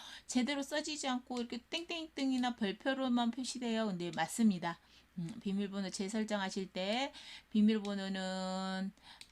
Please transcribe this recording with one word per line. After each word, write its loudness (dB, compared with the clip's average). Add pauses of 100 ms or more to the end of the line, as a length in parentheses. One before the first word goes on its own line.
(260)
제대로 2
써지지 -2
않고 -2
이렇게 -4 (120)
땡땡땡이나 0
별표로만 2
표시돼요. 0
근데 -2
맞습니다. 2 (400)
음, -2 (140)
비밀번호 -2
재설정하실 -2
때 0 (380)
비밀번호는 2 (380)